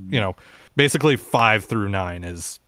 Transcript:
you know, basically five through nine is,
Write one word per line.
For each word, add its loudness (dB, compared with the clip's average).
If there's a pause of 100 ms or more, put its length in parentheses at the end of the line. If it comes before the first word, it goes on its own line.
(100)
you 0
know, -2 (400)
basically 4
five 2
through -4
nine -6
is, -12